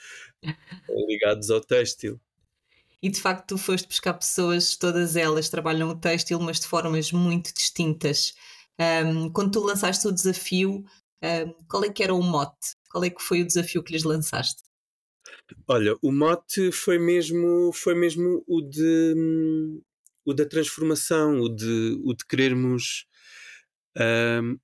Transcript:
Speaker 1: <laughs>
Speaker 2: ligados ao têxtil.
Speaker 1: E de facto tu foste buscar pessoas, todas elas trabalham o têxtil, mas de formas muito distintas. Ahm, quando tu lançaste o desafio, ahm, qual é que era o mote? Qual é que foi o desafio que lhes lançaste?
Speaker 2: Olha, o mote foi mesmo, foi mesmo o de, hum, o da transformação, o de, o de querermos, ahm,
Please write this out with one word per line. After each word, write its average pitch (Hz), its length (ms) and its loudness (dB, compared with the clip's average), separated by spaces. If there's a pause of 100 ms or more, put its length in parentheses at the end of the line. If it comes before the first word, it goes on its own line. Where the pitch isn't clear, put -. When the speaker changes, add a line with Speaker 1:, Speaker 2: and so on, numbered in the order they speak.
(420)
Speaker 1:
<laughs> 110 640 -6
Speaker 2:
ligados 104 420 0
ao 110 100 4
têxtil. 117 600 -2 (800)
Speaker 1:
E 190 80 0
de 190 100 -6
facto 190 280 -2
tu 190 100 -4
foste 190 280 -2
buscar - 280 -2
pessoas, 175 640 0
todas 175 400 0
elas 156 320 2
trabalham 160 420 -2
o 160 40 -6
têxtil, 170 460 -2
mas 165 200 -2
de - 60 -6
formas 160 460 0
muito 175 420 0
distintas. 156 800 0 (440)
Ahm, 160 520 2
quando 202 220 0
tu 214 80 2
lançaste 202 480 0
o 196 40 0
desafio, 185 720 0 (380)
ahm, 165 300 -2 (160)
qual 202 160 -2
é 208 80 -2
que 208 100 -4
era 185 120 2
o 180 80 2
mote? 156 520 -2 (160)
Qual 180 140 -2
é 180 60 0
que 175 120 -12
foi 175 200 0
o 175 40 0
desafio 170 360 0
que - 100 -12
lhes 160 120 -2
lançaste? 156 580 -2 (1040)
Speaker 2:
Olha, 110 360 4
o 139 100 2
mote 170 600 2
foi 175 260 2
mesmo, 175 720 2
foi 175 220 0
mesmo 175 520 2
o 165 140 0
de, 160 560 2
hum, 160 640 0 (420)
o 139 100 -2
da 147 120 2
transformação, 151 920 0
o 117 80 0
de, 113 560 -2
o 123 100 0
de - 120 -10
querermos, 127 800 0 (920)
ahm, 117 680 2